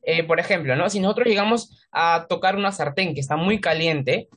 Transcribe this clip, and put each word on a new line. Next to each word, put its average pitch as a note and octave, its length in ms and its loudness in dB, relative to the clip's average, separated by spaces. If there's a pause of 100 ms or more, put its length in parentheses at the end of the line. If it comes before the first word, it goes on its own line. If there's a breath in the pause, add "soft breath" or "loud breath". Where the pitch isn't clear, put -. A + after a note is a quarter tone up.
Eh, E3 160 0
por E3 160 0
ejemplo, E3 360 0
¿no? F3 140 0
Si G3 100 -4
nosotros G#3+ 280 2
llegamos A3 640 0
a E3+ 360 2
tocar F#3 300 0
una G3+ 140 0
sartén E3 440 -2
que C#3 60 -6
está D3+ 160 -2
muy G3 240 0
caliente, D#3+ 760 0